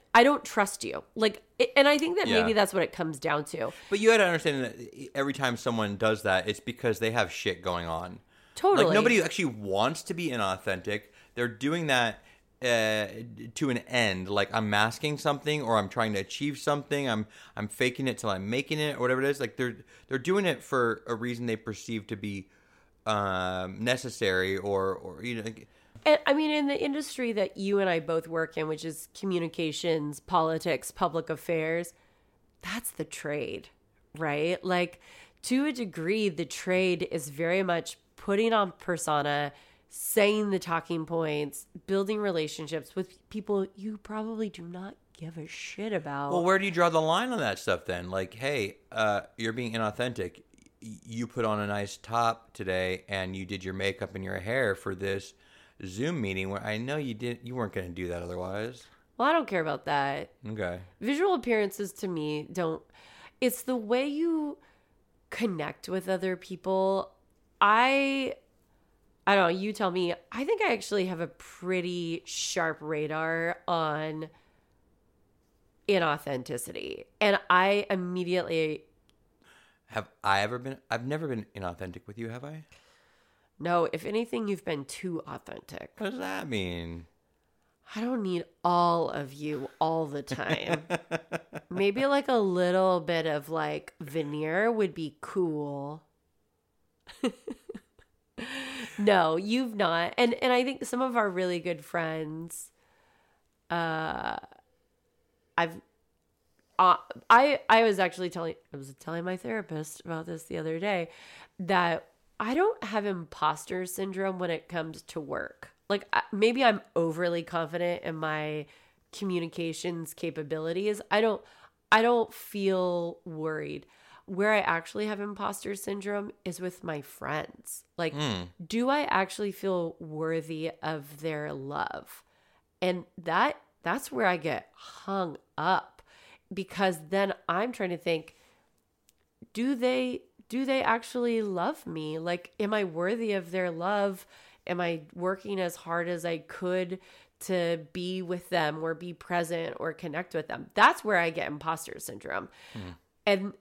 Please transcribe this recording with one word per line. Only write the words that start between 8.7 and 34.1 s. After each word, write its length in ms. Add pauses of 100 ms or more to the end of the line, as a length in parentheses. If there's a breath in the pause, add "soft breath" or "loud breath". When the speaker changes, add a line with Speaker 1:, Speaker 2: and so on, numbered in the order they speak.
Speaker 2:
Like, 80
nobody 280
actually 240
wants 580
to 100
be 140
inauthentic. 760 (300 soft breath)
They're 140
doing 400
that, 320 (420 soft breath)
uh, 440 (480)
to 160
an 80 (100)
end. 400
Like, 260
"I'm 160
masking 480
something," 440
or, 160
"I'm 100
trying 240
to 80
achieve 380
something. 500
I'm, 180 (300 loud breath)
I'm 120
faking 400
it 100
till 120
I'm 180
making 300
it," 180
or 40
whatever 220
it 80
is. 100
Like, 160
they're, 220 (300 loud breath)
they're 100
doing 280
it 160
for 440
a 80
reason 320
they 100
perceive 520
to 80
be, 320 (580 soft breath)
um, 760
necessary 720
or, 380
or, 300
you 120
know, 60
like, 240 (380 soft breath)
Speaker 1:
And, 220
I 60
mean, 180
in 160
the 140
industry 520
that 240
you 220
and 100
I 120
both 260
work 300
in, 120
which 160
is 240 (100)
communications, 1000
politics, 680
public 400
affairs, 640 (680 soft breath)
that's 300
the 140
trade, 640 (500)